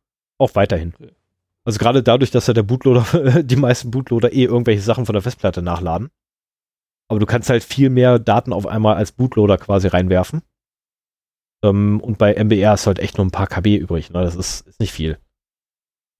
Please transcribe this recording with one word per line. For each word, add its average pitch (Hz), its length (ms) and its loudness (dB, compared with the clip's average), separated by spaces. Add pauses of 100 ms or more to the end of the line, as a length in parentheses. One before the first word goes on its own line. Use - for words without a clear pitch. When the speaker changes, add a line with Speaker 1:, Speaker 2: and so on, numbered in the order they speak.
(380)
Speaker 1:
Auch 127 160 0
weiterhin. 85 400 -2
Speaker 2:
Okay. - 180 -20 (520)
Speaker 1:
Also 107 140 -4
gerade 123 240 2
dadurch, 120 280 2
dass 120 160 0
ja 123 80 2
der 113 80 2
Bootloader, 127 800 2
<laughs> - 20 -4
die 127 120 0
meisten 127 340 0
Bootloader 120 420 -2
eh 131 120 2
irgendwelche 117 380 0
Sachen 113 240 -2
von 110 60 -4
der 101 100 -2
Festplatte 95 380 -4
nachladen. 87 480 -6 (1000)
Aber 110 120 -2
du 104 60 2
kannst 117 240 -2
halt 117 140 2
viel 135 260 0
mehr 123 280 4
Daten 113 340 0
auf 98 140 -4
einmal 107 300 0
als 98 160 -4
Bootloader 104 460 2
quasi 98 300 -2
reinwerfen. 92 540 0 (1200)
Ähm, 104 380 2
und 113 160 -6
bei 104 180 2
M 107 140 0
B 104 120 2
R 104 140 4
ist - 120 -2
halt 95 140 0
echt - 180 -6
nur 98 80 0
ein 92 60 -4
paar 95 160 -4
K - 120 -6
B 104 160 2
übrig, 85 340 -6
ne? 87 120 -4
Das 87 120 -4
ist, - 320 -10
ist - 140 -20
nicht 104 120 -4
viel. 78 260 -6 (1000)